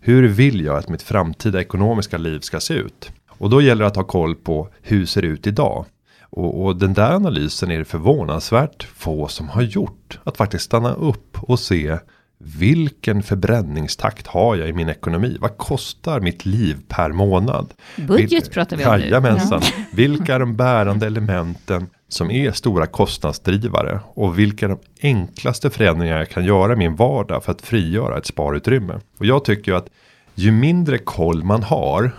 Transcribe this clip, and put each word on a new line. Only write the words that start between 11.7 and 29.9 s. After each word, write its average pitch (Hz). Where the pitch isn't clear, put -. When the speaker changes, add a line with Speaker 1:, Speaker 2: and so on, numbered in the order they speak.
Speaker 1:
vilken 104
förbränningstakt 90
har 107
jag 80
i 82
min 82
ekonomi? 85
Vad -
kostar -
mitt 87
liv 95
per 78
månad? 95
Speaker 2:
Budget 190
Speaker 1:
Vil-, -
Speaker 2:
pratar 170
vi 143
om 117
nu. 98
Speaker 1:
jajamensan. 110
Speaker 2:
Ja. -
Speaker 1:
Vilka 143
är 127
de 120
bärande 110
elementen 92
som 85
är 127
stora 90
kostnadsdrivare? 98
Och 90
vilka 104
är 95
de 92
enklaste 123
förändringar 82
jag 78
kan 90
göra 98
i 120
min 82
vardag 117
för 90
att -
frigöra 92
ett 73
sparutrymme? 82
Och 104
jag 131
tycker 101
ju 90
att 87